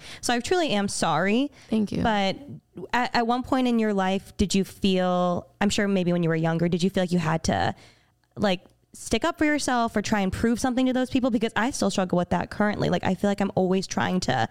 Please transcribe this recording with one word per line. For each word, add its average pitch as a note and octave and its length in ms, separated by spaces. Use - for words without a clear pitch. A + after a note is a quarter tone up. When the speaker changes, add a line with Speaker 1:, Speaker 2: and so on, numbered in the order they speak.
Speaker 1:
So - 120
I A#3+ 60
truly E4 320
am G3+ 160
sorry." G3 640
Speaker 2:
Thank A3 200
you. - 140
Speaker 1:
But G3+ 320
at, B3 240
at A#3 100
one B3 160
point B3+ 240
in A#3 140
your G#3+ 120
life, F#3+ 440
did G3 180
you G3 80
feel, F3+ 880
I'm G3+ 100
sure G3+ 180
maybe F3+ 240
when F3 100
you E3 60
were E3 80
younger, E3 320
did E3+ 160
you G3 60
feel F#3+ 120
like F3 80
you F3+ 80
had D#3+ 260
to, G2 300
like, G3 240
stick - 300
up E4+ 140
for D#4+ 60
yourself C4 520
or G#3 60
try G#3 180
and F#3+ 120
prove A3+ 280
something B3+ 260
to B3+ 60
those B3+ 180
people? B3+ 200
Because A3 260
I A3+ 160
still G3+ 180
struggle F#3 280
with F3 120
that F3 200
currently. G#3 380
Like, F3 140
I F#3 140
feel G3+ 140
like G3+ 100
I'm G3 160
always F#3 320
trying F#3 320
to A#2 300